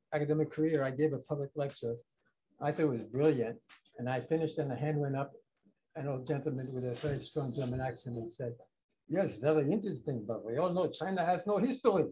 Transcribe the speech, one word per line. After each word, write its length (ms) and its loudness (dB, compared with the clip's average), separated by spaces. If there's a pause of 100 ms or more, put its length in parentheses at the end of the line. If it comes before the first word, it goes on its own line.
(120)
academic 380 2
career, 320 2
I 80 2
gave 220 2
a 60 0
public 360 -4
lecture. 420 -4 (640)
I 120 0
thought 100 0
it 60 6
was 140 0
brilliant. 560 2 (400)
And 100 -4
I 120 0
finished 380 0
and 120 0
the 60 -2
hand 220 0
went 180 0
up. 160 -4 (640)
An 120 -6
old 180 -4
gentleman 460 -2
with 120 -4
a 100 -2
very 260 -4
strong 340 -4
German 260 -2
accent 360 -6
and 140 -6
said, 240 -6 (540)
Yes, 280 0
very 340 4
interesting, 560 -2
but 180 -4
we 120 -4
all 160 2
know 180 2
China 340 -2
has 220 2
no 120 2
history. 540 2